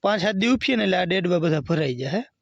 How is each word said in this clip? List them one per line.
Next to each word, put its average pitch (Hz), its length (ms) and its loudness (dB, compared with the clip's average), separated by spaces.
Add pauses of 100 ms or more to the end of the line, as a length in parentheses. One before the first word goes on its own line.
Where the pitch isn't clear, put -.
પાંચ 202 200 0
સાત 202 140 0
દી 196 120 0
ઉફીએ 254 280 2
ને, 220 80 0
એટલે 190 140 2
આ 185 80 0
ડેડવા 175 340 0
બધા 156 200 0
ભરાઈ 147 360 -2
જાય. 135 280 -4 (180)